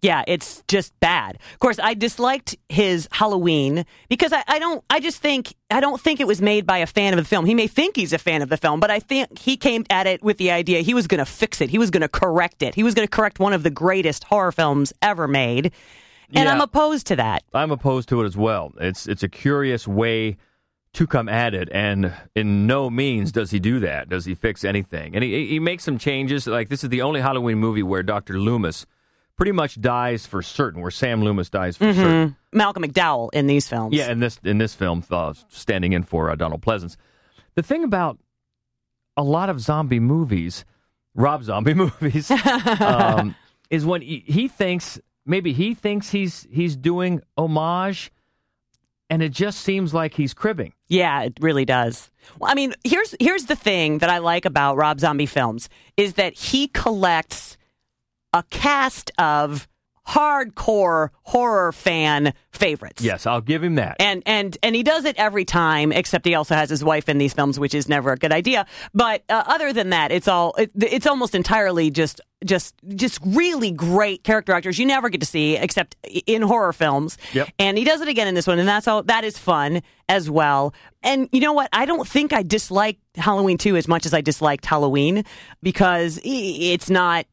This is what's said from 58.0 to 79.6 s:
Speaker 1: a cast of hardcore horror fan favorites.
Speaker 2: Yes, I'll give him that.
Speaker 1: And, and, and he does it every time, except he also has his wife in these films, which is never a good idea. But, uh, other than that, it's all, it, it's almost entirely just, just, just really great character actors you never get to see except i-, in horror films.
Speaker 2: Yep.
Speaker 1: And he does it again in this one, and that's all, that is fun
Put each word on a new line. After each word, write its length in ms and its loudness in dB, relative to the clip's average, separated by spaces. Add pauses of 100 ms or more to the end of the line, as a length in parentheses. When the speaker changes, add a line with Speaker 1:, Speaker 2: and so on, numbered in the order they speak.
Speaker 1:
a 140 2
cast 680 -2
of 480 0 (560)
hardcore 840 0 (140)
horror 480 0
fan 600 0 (180)
favorites. 520 -4
Speaker 2:
Yes, 220 -2
I'll 160 0
give 220 -2
him 120 0
that. 240 -2
Speaker 1:
And, 260 0
and, 380 -2
and 120 2
he 80 0
does 220 2
it 120 -2
every 280 0
time, 460 2
except 340 0
he 100 2
also 200 0
has 140 2
his 140 -2
wife 260 0
in 80 2
these 160 2
films, 260 0
which 140 -2
is 160 -2
never 220 2
a 60 0
good 140 0
idea. 340 0 (280)
But, 360 0
uh, 180 2
other 260 0
than 180 -2
that, 200 2
it's 160 0
all, 300 2
it, 180 0
it's 320 0
almost 280 0
entirely 540 2
just, 320 -4 (240)
just, 300 -2 (200)
just 300 -4
really 460 0
great 520 0
character 300 2
actors 260 0
you 60 2
never 240 2
get 120 -4
to 60 -6
see 300 0
except 380 -4 (100)
i-, 220 -8
in 140 2
horror 320 2
films. 440 0 (160)
Speaker 2:
Yep. 160 0 (100)
Speaker 1:
And 180 2
he 60 0
does 180 2
it 60 -4
again 200 0
in 80 -2
this 120 0
one, 120 2
and 80 2
that's 200 2
all, 160 0
that 200 0
is 140 -8
fun 440 0 (280)